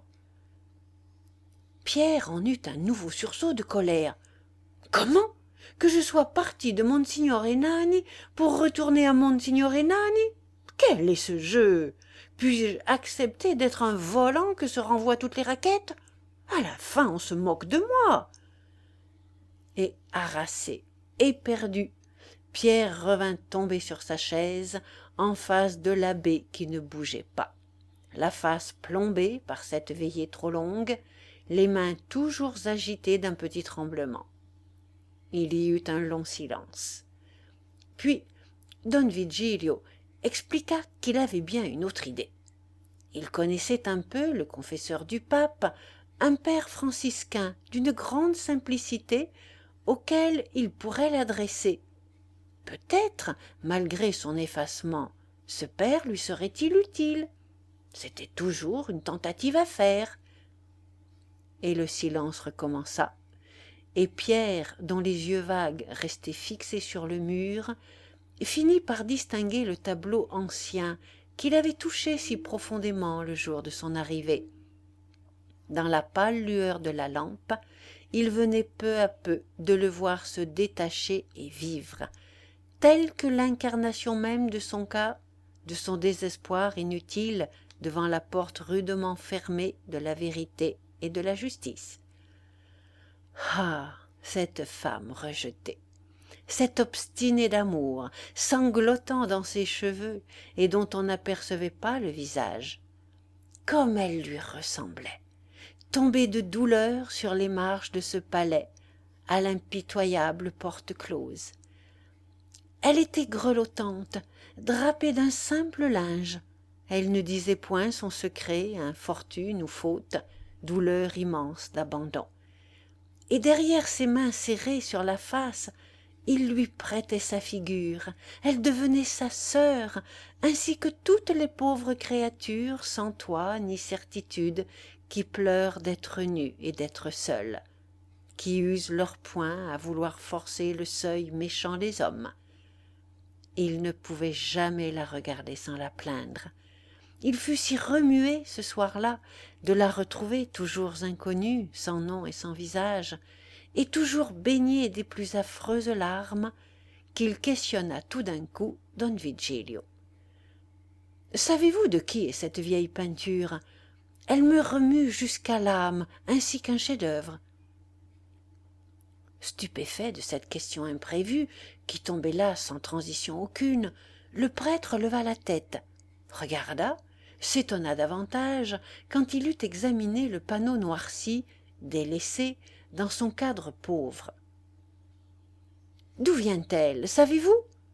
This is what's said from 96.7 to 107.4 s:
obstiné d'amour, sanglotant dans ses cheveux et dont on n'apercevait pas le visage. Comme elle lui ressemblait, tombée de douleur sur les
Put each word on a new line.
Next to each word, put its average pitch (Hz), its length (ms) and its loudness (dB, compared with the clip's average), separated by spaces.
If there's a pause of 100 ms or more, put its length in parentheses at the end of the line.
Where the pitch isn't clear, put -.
obstiné 240 640 2
d'amour, 151 640 0 (260)
sanglotant 247 920 2
dans 190 160 0
ses 202 220 -2
cheveux 202 580 -4 (340)
et 185 100 6
dont 202 260 2
on 196 100 -2
n'apercevait 185 640 -4
pas 240 320 -4
le 190 80 -4
visage. 139 720 -6 (840)
Comme 269 300 4
elle 170 280 -2
lui 147 160 -8
ressemblait, - 800 -10 (720)
tombée 262 340 6
de 214 140 0
douleur 226 720 2
sur 190 200 -2
les 190 140 2